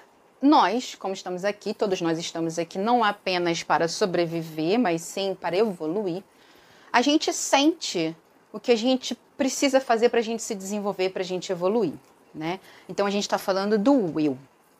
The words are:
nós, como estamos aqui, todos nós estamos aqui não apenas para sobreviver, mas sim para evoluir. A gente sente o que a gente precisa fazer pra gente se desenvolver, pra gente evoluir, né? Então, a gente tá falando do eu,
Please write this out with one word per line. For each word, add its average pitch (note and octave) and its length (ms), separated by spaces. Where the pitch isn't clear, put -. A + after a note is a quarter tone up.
nós, B3 540
como G3 180
estamos F3+ 300
aqui, G3+ 300
todos F#3 260
nós E3 180
estamos E3 400
aqui E3+ 200
não A#3 260
apenas F3+ 580
para E3 280
sobreviver, E3 880
mas E3+ 220
sim F#3+ 340
para F3 220
evoluir. F#3+ 640
A A#3+ 80
gente D4+ 320
sente C4+ 800
o G#3+ 60
que - 120
a A#3+ 60
gente B3+ 380
precisa C4+ 460
fazer A#3 260
pra A#3 140
gente A3 200
se A3+ 140
desenvolver, F#3+ 540
pra F#3+ 140
gente F3+ 280
evoluir, F#3 400
né? E3 280
Então, G3 180
a G3+ 40
gente G3+ 180
tá G#3 100
falando G3+ 400
do G3+ 400
eu, D3 200